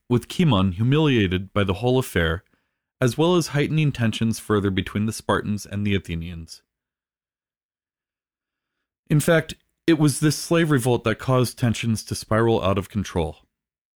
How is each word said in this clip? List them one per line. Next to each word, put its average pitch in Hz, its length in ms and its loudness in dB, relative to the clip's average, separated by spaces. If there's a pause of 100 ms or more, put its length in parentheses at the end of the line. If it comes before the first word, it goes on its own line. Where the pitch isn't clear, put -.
with 120 180 0
Cimon 98 460 2
humiliated 110 800 0
by 104 100 0
the 95 120 0
whole 127 240 0
affair, 85 440 -2 (560)
as 127 200 0
well 170 160 4
as 165 120 0
heightening 147 440 0
tensions 113 480 -2
further 101 320 0
between 98 340 -2
the 110 80 -4
Spartans 101 520 -4
and 101 200 -6
the 101 80 0
Athenians. 82 680 -8 (2500)
In 151 80 4
fact, 160 340 2 (320)
it 165 140 4
was 151 220 2
this 151 160 2
slave 165 340 0
revolt 123 320 2
that 110 160 -2
caused 127 400 0
tensions 117 460 -2
to 101 100 -8
spiral 113 480 0
out 95 160 0
of 95 100 -8
control. 90 500 -4 (580)